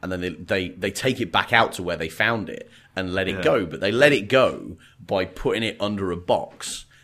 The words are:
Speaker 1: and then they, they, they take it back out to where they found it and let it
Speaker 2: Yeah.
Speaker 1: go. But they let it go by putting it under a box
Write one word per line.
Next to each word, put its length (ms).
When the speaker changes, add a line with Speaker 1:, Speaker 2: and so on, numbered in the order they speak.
Speaker 1:
and 100
then 100
they, 80
they, 400
they 220
take 300
it 100
back 220
out 200
to 100
where 140
they 120
found 400
it 220
and 180
let 140
it 100
Speaker 2:
Yeah. 60
Speaker 1:
go. 240
But 140
they 100
let 220
it 160
go 480
by 200
putting 380
it 160
under 320
a 60
box 680